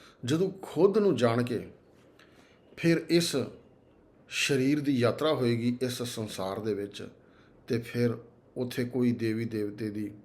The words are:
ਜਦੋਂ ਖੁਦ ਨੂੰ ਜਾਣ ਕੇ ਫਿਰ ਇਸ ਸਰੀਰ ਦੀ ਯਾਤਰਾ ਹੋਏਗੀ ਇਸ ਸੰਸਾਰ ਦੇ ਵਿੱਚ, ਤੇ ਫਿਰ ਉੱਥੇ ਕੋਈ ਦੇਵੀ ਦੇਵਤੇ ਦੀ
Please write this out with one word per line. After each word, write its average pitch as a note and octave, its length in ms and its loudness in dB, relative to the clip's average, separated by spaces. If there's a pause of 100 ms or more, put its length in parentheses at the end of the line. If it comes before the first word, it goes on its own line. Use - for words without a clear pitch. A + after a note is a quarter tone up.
(260)
ਜਦੋਂ E3 260 0 (100)
ਖੁਦ G3 360 2
ਨੂੰ G3 180 4
ਜਾਣ A#2+ 280 4
ਕੇ G#2+ 240 -4 (1120)
ਫਿਰ E3 320 2
ਇਸ E3+ 260 2 (920)
ਸਰੀਰ C#3 500 2
ਦੀ C#3+ 180 2
ਯਾਤਰਾ A#2+ 360 2
ਹੋਏਗੀ B2 480 2
ਇਸ B2 200 -2
ਸੰਸਾਰ G#2 580 -6
ਦੇ G#2+ 140 -2
ਵਿੱਚ, G2+ 340 -6 (600)
ਤੇ A#2+ 120 0
ਫਿਰ A#2+ 380 0 (400)
ਉੱਥੇ B2 280 -4
ਕੋਈ B2 260 2
ਦੇਵੀ A2+ 340 -2
ਦੇਵਤੇ G#2+ 440 -4
ਦੀ G#2 220 -6 (140)